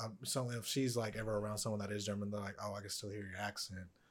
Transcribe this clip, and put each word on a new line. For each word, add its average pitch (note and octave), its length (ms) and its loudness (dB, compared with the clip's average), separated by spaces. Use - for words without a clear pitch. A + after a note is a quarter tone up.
um, A2 180 -6
so B2 280 0
if A#2 160 -2
she's, B2+ 300 4
like, A2 200 2
ever A2 220 2
around G#2+ 200 2
someone G#2+ 220 2
that G2+ 100 0
is G#2 140 0
German, G2+ 260 2
they're G#2 100 0
like, G2 220 -2
"Oh, G#2 120 0
I G2+ 60 -4
can G2+ 100 -6
still G2+ 200 -4
hear G2+ 160 -4
your F#2+ 140 -6
accent." G2 460 -4